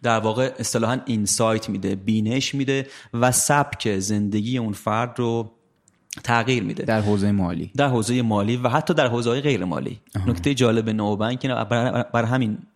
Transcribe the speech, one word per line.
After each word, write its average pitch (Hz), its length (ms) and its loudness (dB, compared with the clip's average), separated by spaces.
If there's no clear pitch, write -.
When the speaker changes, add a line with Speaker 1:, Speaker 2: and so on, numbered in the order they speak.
Speaker 1:
در 117 160 2
واقع 110 400 0
اصطلاحاً 120 480 0
اینسایت 110 640 0
می‌ده، 98 260 -4
بینش 110 600 -2
می‌ده 135 320 -2
و 123 180 4
سبک 143 640 0
زندگی 104 600 -2
اون 113 140 -4
فرد 113 460 -2
رو 117 340 -2
تغییر 117 380 2
می‌ده. - 220 -4
Speaker 2:
در 113 160 2
حوزه 101 300 2
مالی. 87 460 0
Speaker 1:
در 143 120 2
حوزه 123 340 2
مالی 110 340 2
و 123 120 0
حتی 156 260 0
در 147 140 4
حوزه‌های 117 320 0
غیر 127 240 0
مالی. 71 360 -4
Speaker 2:
آها. 98 140 0
Speaker 1:
نکته 90 240 0
جالب 113 360 2
نئوبنک 107 520 0
اینه، 120 220 -2
بر، 120 380 0
بر 117 220 0
همین 117 340 0